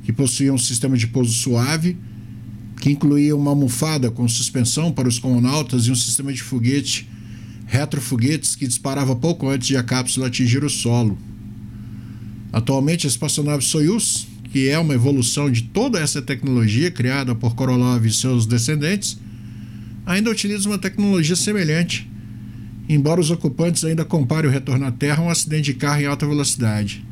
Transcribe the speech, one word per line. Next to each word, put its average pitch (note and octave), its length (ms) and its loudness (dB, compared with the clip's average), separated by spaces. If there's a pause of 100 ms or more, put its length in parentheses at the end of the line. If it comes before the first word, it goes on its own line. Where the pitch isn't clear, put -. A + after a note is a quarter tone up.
que A#2 80 -2
possuía C#3 400 2
um C3 40 2
sistema B2+ 380 0
de A#2 120 2
pouso A#2 260 2
suave, D3+ 640 0 (800)
que C#3 100 2
incluía D3 460 4
uma C#3+ 160 2
almofada C#3+ 580 2
com A#2+ 160 -2
suspensão C3 640 0
para B2+ 200 0
os A#2 100 -2
cosmonautas B2+ 640 2
e B2 80 4
um C3 40 2
sistema C3+ 360 -2
de B2 100 -6
foguete, C3 680 -2 (560)
retrofoguetes, C#3 920 0
que C#3+ 100 -4
disparava C3+ 480 0
pouco C3+ 360 0
antes B2 180 0
de C3 80 2
a B2 80 2
cápsula C3 440 0
atingir B2 360 2
o C#3+ 60 0
solo. A#2 480 2 (1400)
Atualmente, C#3 520 2
a C#3+ 40 0
espaçonave D3 560 0
Soyuz, E3 640 2 (220)
que C3+ 200 2
é D3+ 100 2
uma D#3 140 2
evolução C3+ 580 2
de A2+ 120 2
toda A3 360 0
essa D3 220 -2
tecnologia B2 680 2
criada B2 460 0
por A2+ 180 0
Korolev B2 540 2
e A2 60 2
seus B2 320 2
descendentes, D3 720 0 (840)
ainda G#3+ 260 2
utiliza G#3 380 -2
uma G#3 80 -2
tecnologia F#3+ 580 2
semelhante, F3 760 0 (800)
embora D3+ 320 4
os D#3+ 100 2
ocupantes E3 540 0
ainda D#3+ 180 0
comparem D#3 460 2
o B2+ 40 2
retorno C3+ 320 0
à B2+ 60 -2
Terra D3 320 0
a E3+ 40 0
um - 20 0
acidente D#3 420 0
de B2+ 40 -4
carro D3 260 0
em C#3+ 40 0
alta C#3+ 220 -2
velocidade. A2+ 840 0